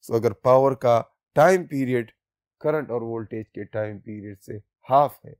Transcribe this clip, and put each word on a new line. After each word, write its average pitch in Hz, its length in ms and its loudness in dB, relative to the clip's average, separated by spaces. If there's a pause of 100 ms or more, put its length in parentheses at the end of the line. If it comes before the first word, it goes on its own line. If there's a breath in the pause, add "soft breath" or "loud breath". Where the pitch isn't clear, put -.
So - 120 -6
अगर 110 180 0
पावर 131 400 4
का 120 260 2 (360)
टाइम 175 280 4
पीरियड 127 480 -4 (500)
करंट 151 300 -4
और 117 120 -6
वोल्टेज 113 440 -10
के - 180 -14
टाइम 107 340 -8
पीरियड 104 400 -14
से - 140 -16 (360)
हाफ 139 360 2
है - 140 -20